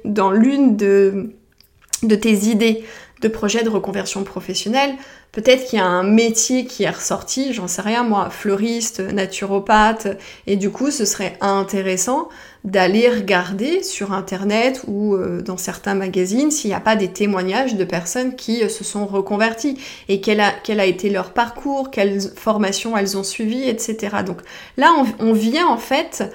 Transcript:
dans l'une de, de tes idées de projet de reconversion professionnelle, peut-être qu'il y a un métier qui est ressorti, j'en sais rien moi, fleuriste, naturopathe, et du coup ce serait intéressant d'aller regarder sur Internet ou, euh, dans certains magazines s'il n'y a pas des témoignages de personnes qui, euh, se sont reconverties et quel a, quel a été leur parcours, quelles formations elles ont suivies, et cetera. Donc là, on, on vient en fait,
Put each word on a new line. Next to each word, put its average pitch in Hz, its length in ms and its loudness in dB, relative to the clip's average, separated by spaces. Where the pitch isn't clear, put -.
dans 202 260 2
l'une 247 460 4
de, 196 560 4
de 214 120 6
tes 208 300 2
idées 220 400 2
de 220 60 2
projet 220 340 0
de 226 80 2
reconversion 196 540 -4
professionnelle, 233 720 -2
peut-être 254 340 2
qu'il 226 120 -2
y 202 40 2
a 185 40 2
un 180 180 2
métier 226 640 4
qui - 180 -4
est 160 60 2
ressorti, - 640 -4
j'en 220 140 -6
sais - 160 -6
rien 226 180 0
moi, 214 300 0
fleuriste, 220 680 -2
naturopathe, 202 1080 0
et 196 80 2
du 196 160 0
coup 262 180 -2
ce 233 160 -2
serait 185 340 -4
intéressant 196 880 0
d'aller 196 460 4
regarder 202 720 0
sur - 280 -6
Internet 208 760 0
ou, 208 260 0
euh, 180 280 -2
dans 180 160 -8
certains 180 360 -6
magazines 190 560 0
s'il 220 220 -2
n'y 180 40 -2
a 170 40 -4
pas 220 160 2
des 196 140 0
témoignages 202 680 0
de 190 80 0
personnes 247 520 -4
qui, 226 280 -2
euh, 202 60 0
se 208 140 -8
sont 208 220 -6
reconverties 214 720 -2
et 196 100 2
quel 208 200 2
a, 202 120 4
quel 208 160 -2
a 196 60 2
été 185 260 0
leur 185 200 -4
parcours, 269 600 -4
quelles 202 300 0
formations 208 760 -2
elles 196 200 -2
ont 196 60 -4
suivies, 233 460 -2
et 220 80 -2
cetera. 202 460 -4
Donc 180 180 -8
là, 294 200 6
on, 226 320 2
on 226 40 6
vient 226 340 2
en 233 100 2
fait, 262 460 -2